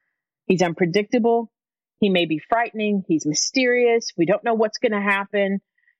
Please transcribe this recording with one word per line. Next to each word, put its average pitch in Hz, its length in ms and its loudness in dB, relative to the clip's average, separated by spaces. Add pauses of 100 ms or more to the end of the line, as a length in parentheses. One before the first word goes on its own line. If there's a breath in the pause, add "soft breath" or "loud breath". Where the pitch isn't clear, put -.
(480)
He's 185 160 2
unpredictable. 208 880 0 (480)
He 208 100 2
may 180 160 2
be 156 140 -2
frightening. 208 680 -2
He's 156 200 0
mysterious. 240 920 0
We 170 80 2
don't 233 180 0
know 226 120 0
what's 214 240 -2
gonna 214 240 -2
happen. 196 580 -2 (380)